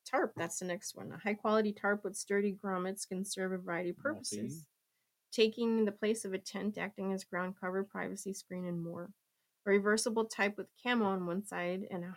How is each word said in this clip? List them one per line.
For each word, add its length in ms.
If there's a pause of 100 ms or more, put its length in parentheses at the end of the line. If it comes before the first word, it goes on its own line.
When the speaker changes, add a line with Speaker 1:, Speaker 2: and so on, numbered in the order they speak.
Speaker 1:
tarp. 300
That's 240
the 60
next 300
one. 160
A 60
high 180
quality 380
tarp 300
with 140
sturdy 440
grommets 460
can 180
serve 280
a 40
variety 340
of 120
Speaker 2:
Multi. 100
Speaker 1:
purposes. 540 (640)
Taking 540
the 60
place 340
of 80
a 40
tent, 400
acting 360
as 100
ground 360
cover, 240
privacy 500
screen, 320
and 180
more. 280 (540)
A 40
reversible 560
type 320
with 100 (160)
camo 220
on 200
one 200
side 440
and 140
a 140